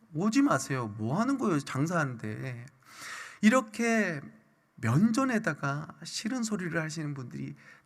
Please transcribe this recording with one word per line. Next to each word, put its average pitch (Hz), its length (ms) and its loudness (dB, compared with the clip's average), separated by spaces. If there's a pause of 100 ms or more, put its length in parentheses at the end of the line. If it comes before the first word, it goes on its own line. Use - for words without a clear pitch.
(140)
오지 220 280 2
마세요. 131 460 2 (100)
뭐 117 220 0
하는 262 180 2
거예요? 196 220 2
장사하는데." 127 1040 -4 (760)
이렇게 226 800 2 (540)
면전에다가 160 1120 2 (160)
싫은 233 400 -4
소리를 180 380 -2
하시는 156 320 -4
분들이 139 420 -10 (300)